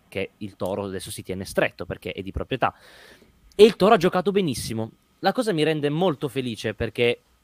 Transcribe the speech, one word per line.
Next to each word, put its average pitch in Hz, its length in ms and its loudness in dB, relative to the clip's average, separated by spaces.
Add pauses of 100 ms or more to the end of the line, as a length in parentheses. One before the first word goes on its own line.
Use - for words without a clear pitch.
che 95 300 -8
il 98 180 -12
Toro 101 280 -6
adesso 95 260 -10
si - 120 -12
tiene 95 220 -8
stretto - 420 -4
perché - 260 -10
è - 100 -10
di 95 100 -12
proprietà. 104 420 -4 (800)
E 202 100 8
il 220 120 8
Toro 208 180 6
ha 214 40 6
giocato 180 340 0
benissimo. 120 580 -2 (300)
La 190 120 2
cosa 220 200 -2
mi 160 100 0
rende 151 260 0
molto 151 400 0
felice 120 460 -6
perché 117 460 0 (240)